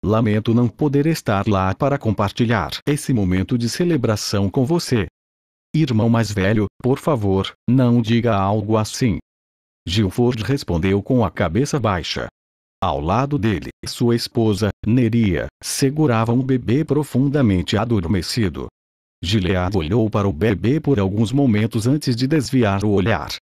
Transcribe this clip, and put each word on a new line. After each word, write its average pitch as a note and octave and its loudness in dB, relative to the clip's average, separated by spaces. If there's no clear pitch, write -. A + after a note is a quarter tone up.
Lamento G#2+ 0
não A#2+ 4
poder C#3+ 0
estar A2 0
lá F#2+ 2
para C#3 -2
compartilhar G#2+ -2
esse D3 -2
momento F#2+ 0
de A#2 -2
celebração A2+ 0
com C3+ 0
você." B2+ 0
"Irmão A#2 2
mais A#2 2
velho, G#2 2
por C3 0
favor, G2+ 0
não A#2+ 4
diga A2+ 2
algo G2+ 0
assim." G#2+ 0
Gilford A2 0
respondeu G2 0
com B2 2
a F2+ -2
cabeça G#2 -2
baixa. F#2 -4
Ao D#2 -2
lado A#2+ 0
dele, G2 -2
sua A#2 0
esposa, A2 0
Neria, A2 2
segurava C3 0
um B2 2
bebê C3 0
profundamente C3+ 0
adormecido. F#2+ -2
Gilead F#2 0
olhou G2+ 0
para G2+ 0
o G2 -2
bebê G2+ 0
por C#3 0
alguns G2+ 0
momentos A2+ 0
antes C#3 0
de B2+ -2
desviar A#2+ 0
o G#2+ 2
olhar. F#2+ 0